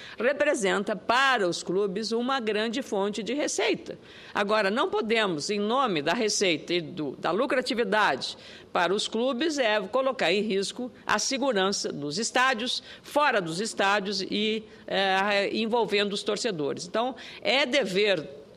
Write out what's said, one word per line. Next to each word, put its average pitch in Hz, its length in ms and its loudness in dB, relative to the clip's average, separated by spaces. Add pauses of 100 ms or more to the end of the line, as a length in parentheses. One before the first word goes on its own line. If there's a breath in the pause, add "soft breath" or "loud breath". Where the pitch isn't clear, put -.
(200 loud breath)
representa 226 760 2
para 240 520 4
os 165 160 -2
clubes 202 480 -2
uma 247 280 0
grande 220 420 -2
fonte 202 420 -2
de 214 100 -4
receita. - 640 -2 (360 loud breath)
Agora, 208 360 2
não 285 200 0
podemos, 220 600 0
em 202 100 0
nome 214 420 0
da 160 120 2
receita 196 600 0
e 175 80 2
do, 147 360 -6
da - 120 -2
lucratividade 214 1040 0 (380 loud breath)
para 180 200 2
os 208 140 -2
clubes, 269 520 0
é 214 200 4
colocar 202 540 0
em 208 80 2
risco 214 500 -2 (140 loud breath)
a 208 140 2
segurança 208 760 0
dos 147 240 -6
estádios, 247 640 0 (220 loud breath)
fora 277 360 2
dos 170 220 -4
estádios 202 600 0
e, 214 400 -2 (240 loud breath)
é, 196 680 2
envolvendo 208 580 2
os 202 100 -6
torcedores. 165 640 -2
Então, 240 280 -2 (280 loud breath)
é 262 220 4
dever 208 640 2 (300)